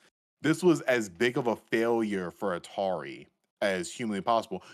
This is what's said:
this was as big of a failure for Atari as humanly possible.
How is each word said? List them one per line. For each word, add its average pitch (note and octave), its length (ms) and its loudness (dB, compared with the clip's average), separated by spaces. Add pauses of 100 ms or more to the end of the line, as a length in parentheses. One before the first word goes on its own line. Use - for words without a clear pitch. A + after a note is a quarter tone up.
(420)
this D#3+ 220 0
was D#3+ 200 6
as A#2+ 260 2
big A#2+ 280 0
of B2+ 100 -2
a G#2+ 100 2
failure A2+ 760 0
for F#2 280 -4
Atari D2+ 680 -4 (340)
as F#2+ 320 0
humanly G#2+ 280 -4
possible. A2 420 -2 (100)